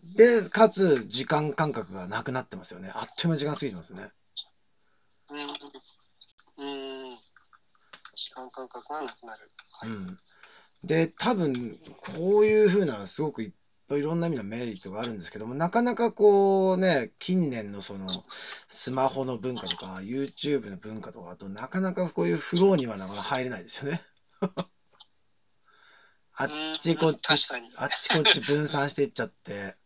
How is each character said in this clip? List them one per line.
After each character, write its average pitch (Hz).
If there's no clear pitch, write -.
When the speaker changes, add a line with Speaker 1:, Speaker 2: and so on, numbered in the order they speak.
Speaker 1:
で、 220
か 220
つ、 156
時 117
間 151
感 156
覚 104
が 92
な 110
く 131
な 127
っ 123
て -
ま 92
す -
よ 90
ね。 92
あ 113
っ -
と -
い -
う 170
間 165
に 143
時 143
間 147
過 -
ぎ 139
て 98
ま 85
す -
ね。 98
Speaker 2:
う 143
ん。 147
う 135
ん。 -
時 -
間 127
感 -
覚 -
は -
な 131
く -
な -
る。 -
は -
い。 -
Speaker 1:
う 113
ん。 92
で、 165
多 -
分、 127
こ 190
う 214
い 214
う -
ふ 190
う 190
な、 107
す -
ご 156
く 117
い 104
っ 92
ぱ 139
い 147
い -
ろ 156
ん 170
な 170
意 -
味 147
の 110
メ 113
リ 110
ッ -
ト 98
が 104
あ 120
る -
ん 208
で 180
す -
け 107
ど 107
も、 117
な 160
か 226
な 240
か 233
こ 196
う -
ね、 160
近 185
年 113
の 101
そ 98
の、 95
ス -
マ 131
ホ 131
の 127
文 123
化 -
と -
か、 92
YouTube 131
の 95
文 107
化 -
と -
か 87
だ 90
と、 98
な 104
か 190
な 190
か 180
こ -
う 175
い 170
う 165
フ 165
ロ 196
ー 185
に 135
は 110
な 95
か 98
な 104
か -
入 131
れ 127
な 117
い 90
で -
す -
よ 139
ね。 170
<laughs> -
あ 131
っ 139
ち 165
こ 160
っ -
ち、 -
Speaker 2:
う -
ん、 -
確 -
か -
に。 -
Speaker 1:
あ 127
っ 143
ち -
こ 160
っ -
ち 208
分 151
散 143
し -
て -
い 139
っ -
ち -
ゃ 117
っ -
て 101